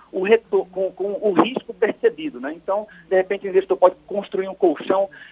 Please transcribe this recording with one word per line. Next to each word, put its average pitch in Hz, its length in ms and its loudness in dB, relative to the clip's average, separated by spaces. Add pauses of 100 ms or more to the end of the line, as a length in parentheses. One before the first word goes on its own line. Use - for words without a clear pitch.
(140)
o 185 100 -4
retor-, 208 440 2
com, 190 240 -4
com 196 300 -6
o 208 120 0
risco 226 400 -2
percebido, 156 680 -2
né? 139 140 -8
Então, 196 340 -6 (220)
de 185 60 0
repente, 190 300 -2
o 196 40 -6
investidor 185 280 0
pode 180 180 4 (120)
construir 190 400 -6
um 185 80 -10
colchão 190 540 0 (220)